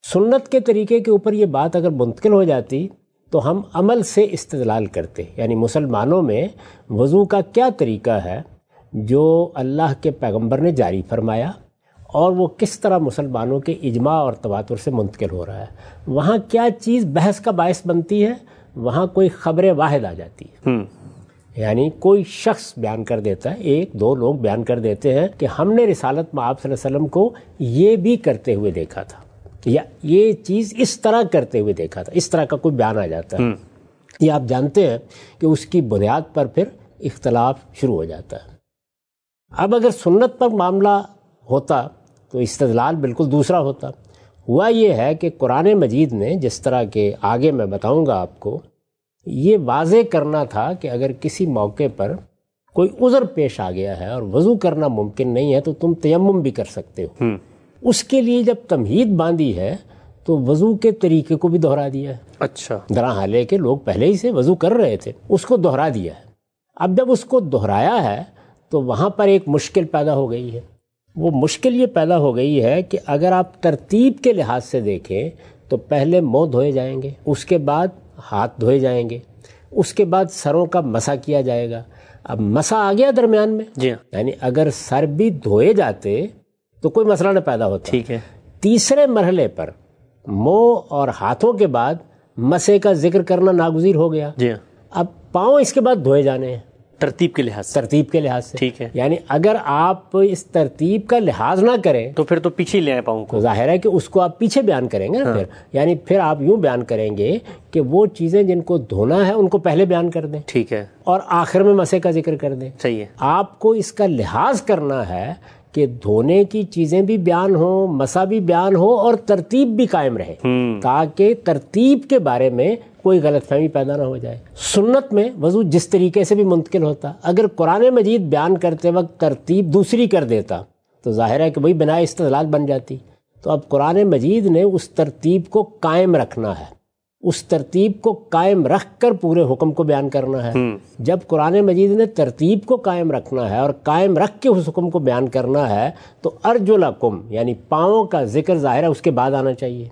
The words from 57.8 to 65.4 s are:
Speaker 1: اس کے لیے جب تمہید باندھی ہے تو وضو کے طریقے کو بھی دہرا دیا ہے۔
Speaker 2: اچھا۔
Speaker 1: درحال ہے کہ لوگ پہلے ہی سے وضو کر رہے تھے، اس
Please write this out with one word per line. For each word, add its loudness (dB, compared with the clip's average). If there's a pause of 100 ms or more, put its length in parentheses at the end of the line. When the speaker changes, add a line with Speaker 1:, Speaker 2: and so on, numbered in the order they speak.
Speaker 1:
اس 0
کے 0
لیے 0
جب 0 (120)
تمہید 0
باندھی 0
ہے -4 (500)
تو 0
وضو 2
کے 2
طریقے 0
کو -2
بھی 2
دہرا 0
دیا -8
ہے۔ -12 (220)
Speaker 2:
اچھا۔ -8 (160)
Speaker 1:
درحال -2
ہے 4
کہ 0
لوگ 0
پہلے -2
ہی 2
سے -2
وضو 2
کر 0
رہے 2
تھے، -10 (180)
اس 0